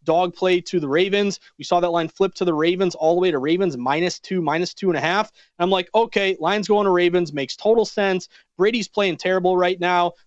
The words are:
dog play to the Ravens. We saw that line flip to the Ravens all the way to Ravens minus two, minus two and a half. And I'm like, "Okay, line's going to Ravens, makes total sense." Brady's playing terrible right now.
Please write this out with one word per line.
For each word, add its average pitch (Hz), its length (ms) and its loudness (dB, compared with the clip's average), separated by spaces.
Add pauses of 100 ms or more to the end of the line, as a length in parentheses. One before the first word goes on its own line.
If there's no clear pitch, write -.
dog 175 280 0
play 180 280 0
to 175 180 -4
the 151 80 -2
Ravens. 190 540 0 (180)
We 151 60 -14
saw 175 160 2
that 175 100 0
line 170 160 0
flip 190 280 -2
to 190 100 -4
the 175 100 0
Ravens 175 400 0
all 160 220 2
the 180 40 2
way 185 120 2
to 143 60 -2
Ravens 165 380 0
minus 147 440 -2
two, 185 200 -4
minus 165 340 -2
two 190 160 -2
and 160 60 -2
a 135 40 -2
half. 185 320 -2 (260)
And 175 60 0
I'm 185 60 0
like, 185 220 0
"Okay, 202 460 0
line's 190 300 -2
going 208 160 2
to 196 80 2
Ravens, 175 400 2
makes 139 240 -6
total 220 280 2
sense." 190 440 -2 (280)
Brady's 214 300 0
playing 190 300 -2
terrible 185 400 0
right 180 240 0
now. 175 320 0 (140)